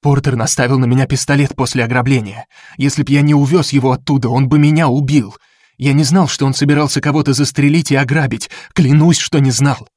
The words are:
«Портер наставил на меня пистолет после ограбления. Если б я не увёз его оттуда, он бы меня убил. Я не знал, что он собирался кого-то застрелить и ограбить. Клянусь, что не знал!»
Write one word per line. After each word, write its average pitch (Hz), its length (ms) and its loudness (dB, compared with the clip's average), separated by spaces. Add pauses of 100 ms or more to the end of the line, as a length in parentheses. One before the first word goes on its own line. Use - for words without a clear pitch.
«Портер 135 340 0
наставил 120 420 -2
на 127 80 2
меня 127 220 0
пистолет 143 480 -2
после 127 280 -4
ограбления. 120 600 -2 (320)
Если 143 260 -2
б 135 80 -2
я 143 100 2
не 147 120 2
увёз 143 380 2
его 127 220 2
оттуда, 131 360 -2
он 127 200 0
бы 151 100 4
меня 151 300 2
убил. 131 460 0 (420)
Я 139 160 0
не 151 100 2
знал, 160 240 2
что - 180 -4
он 135 80 0
собирался 147 480 0
кого-то 147 320 0
застрелить 143 580 0
и 139 40 2
ограбить. 135 540 -2 (240)
Клянусь, 151 440 4
что - 220 -2
не 135 120 2
знал!» 127 460 -2